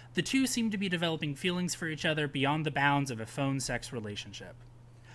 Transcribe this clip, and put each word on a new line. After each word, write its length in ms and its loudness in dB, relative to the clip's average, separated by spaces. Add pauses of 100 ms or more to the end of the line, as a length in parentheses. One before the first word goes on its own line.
(160)
The 60 0
two 240 2
seem 240 2
to 80 -2
be 120 0
developing 440 0
feelings 400 0
for 140 -6
each 180 -4
other 220 2
beyond 380 2
the 60 0
bounds 380 4
of 120 -4
a 40 -6
phone 360 0
sex 320 -4
relationship. 600 -8 (600)